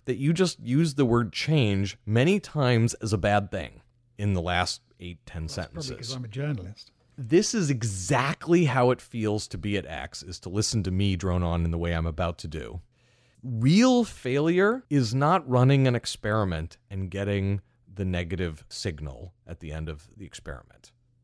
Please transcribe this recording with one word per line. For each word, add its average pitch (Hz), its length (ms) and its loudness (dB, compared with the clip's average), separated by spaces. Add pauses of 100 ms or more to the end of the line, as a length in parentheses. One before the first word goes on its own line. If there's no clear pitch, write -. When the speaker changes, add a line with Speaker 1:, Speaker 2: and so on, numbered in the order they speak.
Speaker 1:
that 131 120 -2
you 143 160 2
just 175 260 0
used 135 380 0
the 139 100 4
word 117 260 2
change 104 720 0
many 135 360 2
times 123 540 2
as 104 180 -6
a 107 60 2
bad 101 340 2
thing 82 300 -8 (360)
in 101 160 0
the 87 80 0
last 87 380 0 (200)
eight, 90 260 -14
ten 80 200 -10
Speaker 2:
That's - 100 -10
probably 101 260 -10
Speaker 1:
sentences. 123 260 -12
Speaker 2:
'cause 131 80 -8
I'm 123 80 -10
a 113 40 -12
journalist. 113 640 -8 (240)
Speaker 1:
This 156 380 2
is 170 160 0
exactly 127 920 0
how 127 260 2
it 123 100 0
feels 107 480 -4
to 101 100 -10
be 101 180 -2
at 92 100 -2
X, 73 360 -12
is 87 180 -12
to - 80 -12
listen 104 340 0
to 92 80 -2
me 95 240 2
drone 90 280 0
on 85 220 0
in 82 60 0
the 85 80 -2
way 85 160 -2
I'm 82 120 -2
about 82 320 -4
to - 100 -10
do. 76 320 -10 (640)
Real 185 640 4
failure 180 840 0
is 127 240 2
not 147 340 2
running 131 380 6
an 123 80 4
experiment 101 840 -2 (140)
and 95 200 -6
getting 98 500 -2 (320)
the 98 120 -6
negative 87 640 -4
signal 73 640 -10 (120)
at 85 140 -14
the 78 120 -12
end 78 160 -8
of 76 280 -12
the 95 100 -16
experiment. - 640 -18 (340)